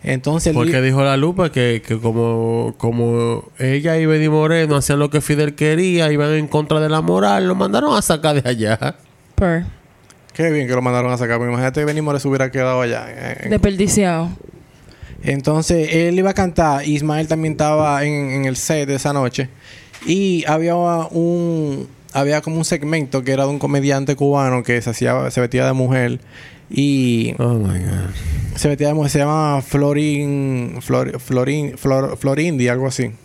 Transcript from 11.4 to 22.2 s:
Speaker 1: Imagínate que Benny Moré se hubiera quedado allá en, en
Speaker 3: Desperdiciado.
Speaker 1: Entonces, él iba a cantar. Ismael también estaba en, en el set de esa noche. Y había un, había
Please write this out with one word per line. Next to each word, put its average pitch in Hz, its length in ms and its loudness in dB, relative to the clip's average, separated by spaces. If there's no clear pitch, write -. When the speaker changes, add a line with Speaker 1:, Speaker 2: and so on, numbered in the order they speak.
Speaker 1:
Imagínate 127 380 -2
que 151 60 0
Benny 151 180 -2
Moré 147 160 0
se 139 80 -4
hubiera 131 240 0
quedado 127 300 0
allá 117 280 -4
en, 123 360 -10
en - 40 -4
Speaker 3:
Desperdiciado. 190 800 2
Speaker 1:
Entonces, 156 680 0
él 170 280 2
iba 190 100 2
a 190 60 -2
cantar. 160 520 0
Ismael 151 400 0
también 160 260 -2
estaba 151 520 2
en, 147 260 -2
en 135 140 -2
el 131 120 -2
set 151 300 -2
de 139 80 -2
esa 143 160 -2
noche. 135 380 -2
Y 185 420 2
había 160 280 2
un, 170 1120 0
había 143 280 0